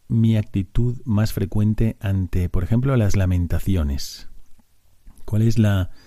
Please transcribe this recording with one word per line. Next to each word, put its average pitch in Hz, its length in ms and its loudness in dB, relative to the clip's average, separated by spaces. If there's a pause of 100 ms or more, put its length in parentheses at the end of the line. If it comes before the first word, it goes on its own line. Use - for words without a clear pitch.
mi 113 300 4
actitud 117 640 -2
más 110 300 0
frecuente 107 640 0
ante, 92 480 -2
por - 160 0
ejemplo, 127 320 0
las 101 200 4
lamentaciones? 87 1120 -2 (960)
¿Cuál 107 160 0
es 113 160 2
la, 101 320 2 (160)